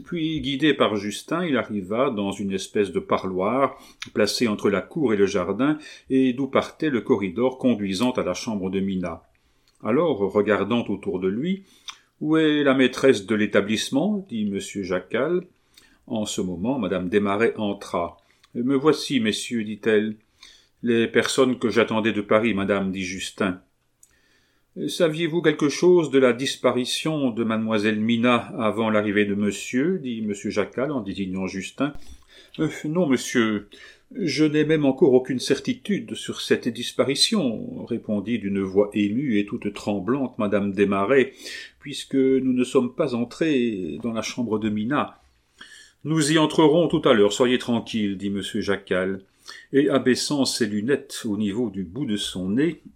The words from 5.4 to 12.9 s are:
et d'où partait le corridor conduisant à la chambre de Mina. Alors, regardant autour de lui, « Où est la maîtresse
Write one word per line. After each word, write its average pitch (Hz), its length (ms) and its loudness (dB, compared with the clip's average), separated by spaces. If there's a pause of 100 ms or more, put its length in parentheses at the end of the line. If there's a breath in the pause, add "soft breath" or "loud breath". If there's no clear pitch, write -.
et 131 240 4
d'où 131 140 -4
partait 135 420 -2
le 117 120 0
corridor 110 560 0
conduisant 104 540 0
à 90 120 -2
la 87 100 -2
chambre 98 360 -6
de 95 100 -2
Mina. 92 440 -4 (600)
Alors, 131 360 0 (140)
regardant 104 540 2
autour 95 320 -4
de 92 80 -2
lui, « 160 360 -2 (580 loud breath)
Où 156 160 2
est 151 260 2
la 135 100 4
maîtresse 127 520 4